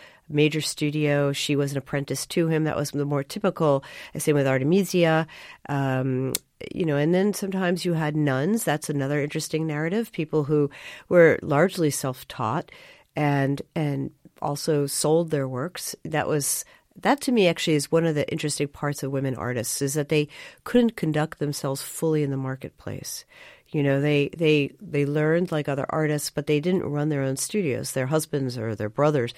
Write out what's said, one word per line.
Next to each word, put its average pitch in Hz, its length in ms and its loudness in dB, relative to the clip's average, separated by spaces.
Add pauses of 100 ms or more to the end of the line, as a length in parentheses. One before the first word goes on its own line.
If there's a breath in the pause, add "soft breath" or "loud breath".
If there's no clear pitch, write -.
(300 loud breath)
major 151 320 4
studio. 143 680 0
She 143 240 -2
was 143 180 0
an 139 40 -4
apprentice 139 480 -4
to 165 220 0
him. 156 160 2
That 151 120 0
was 143 140 -2
the 143 160 -2
more 143 180 0
typical, 156 600 0 (340 loud breath)
same 151 160 2
with 139 140 4
Artemisia. 160 800 2 (420 loud breath)
Um, 131 640 0 (400)
you - 100 -2
know, 147 140 0
and 156 160 2
then 190 220 2
sometimes 185 500 -2
you 175 80 0
had 156 220 -2
nuns. 151 480 2
That's 151 260 -2
another 143 320 -2
interesting 156 460 -4
narrative. 165 440 -4
People 151 340 -2
who 147 260 2 (360 loud breath)
were 165 360 8
largely 151 480 2
self-taught 127 800 -4 (440 loud breath)
and, 143 460 2 (140)
and 143 340 -2 (320)
also 143 460 0
sold 160 420 2
their 139 180 0
works. 131 560 -8
That 151 240 -2
was, 143 380 -2 (360 soft breath)
that 254 200 2
to 269 100 -2
me 208 160 6
actually 165 260 2
is 147 180 0
one 165 140 4
of 160 80 2
the 147 180 -2
interesting 151 360 -2
parts 143 340 -6
of 135 100 -4
women 135 240 -2
artists, 117 460 -4
is 139 140 -2
that 147 140 -2
they 151 180 2 (360 loud breath)
couldn't 240 320 4
conduct 156 440 -2
themselves 143 420 -4
fully 156 400 0
in 139 80 0
the 135 80 -2
marketplace. - 880 -10 (440 loud breath)
You 151 120 -2
know, 139 180 2
they, 147 380 2
they, 151 320 4 (100)
they 147 280 -2
learned 156 440 2
like 151 160 -2
other 139 220 -2
artists, 151 400 -2
but 143 160 -4
they 151 140 2
didn't 180 240 0
run 147 260 -2
their 139 140 0
own 135 140 -2
studios. 147 560 -2
Their 131 120 0
husbands 135 540 -2
or 110 160 -4
their 107 140 -4
brothers, 143 480 2